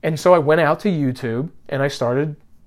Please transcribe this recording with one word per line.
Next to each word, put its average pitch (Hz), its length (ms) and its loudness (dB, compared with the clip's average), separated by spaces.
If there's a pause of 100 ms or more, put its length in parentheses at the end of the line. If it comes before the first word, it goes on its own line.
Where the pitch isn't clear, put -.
And 160 140 -2
so 180 140 4
I 175 60 6
went 156 220 2
out 156 200 0
to - 80 -2
YouTube 131 600 -4 (180)
and 135 140 -4
I 143 60 0
started 143 480 -2 (300)